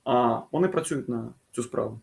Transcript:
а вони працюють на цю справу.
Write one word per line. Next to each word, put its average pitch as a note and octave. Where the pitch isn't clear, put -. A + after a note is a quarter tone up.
а B2
вони E3+
працюють D#3+
на A#2
цю B2
справу. A2+